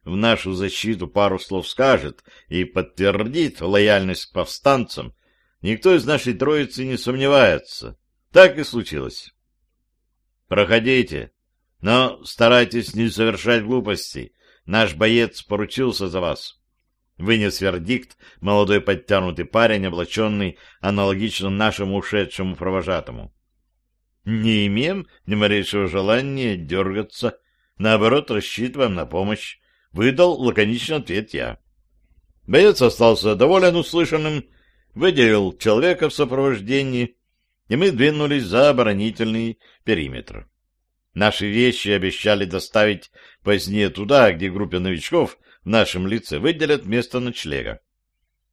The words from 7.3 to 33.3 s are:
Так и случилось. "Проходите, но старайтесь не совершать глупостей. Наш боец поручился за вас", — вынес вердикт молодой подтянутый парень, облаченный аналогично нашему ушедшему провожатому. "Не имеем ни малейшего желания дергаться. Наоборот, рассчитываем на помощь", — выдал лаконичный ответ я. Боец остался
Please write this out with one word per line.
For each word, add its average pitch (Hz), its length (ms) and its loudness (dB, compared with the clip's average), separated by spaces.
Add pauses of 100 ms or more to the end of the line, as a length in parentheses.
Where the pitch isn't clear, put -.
Так 170 260 8
и 151 60 -4
случилось. 76 680 -8 (1120)
"Проходите, 104 840 0 (500)
но 117 420 0
старайтесь 117 720 2
не 113 140 0
совершать 113 560 0
глупостей. 101 680 -6 (360)
Наш 104 240 2
боец 110 480 0
поручился 104 680 -4
за 90 120 -4
вас", — - 400 -6 (560)
вынес 104 420 0
вердикт 95 600 -4 (200)
молодой 104 420 2
подтянутый 90 640 -2
парень, 110 420 0
облаченный 101 720 -4 (200)
аналогично 98 680 -2
нашему 101 480 -2
ушедшему 95 580 -4
провожатому. 87 800 -6 (960)
"Не 110 380 0
имеем 151 400 -2 (180)
ни 92 80 -4
малейшего 101 540 0
желания 117 680 -2
дергаться. 95 840 -6 (400)
Наоборот, 110 500 2
рассчитываем 120 640 -2
на 80 140 -6
помощь", — 98 500 -4 (340)
выдал 147 480 2
лаконичный 117 580 0
ответ 110 360 -6
я. 60 240 -8 (880)
Боец 196 380 6
остался 110 500 4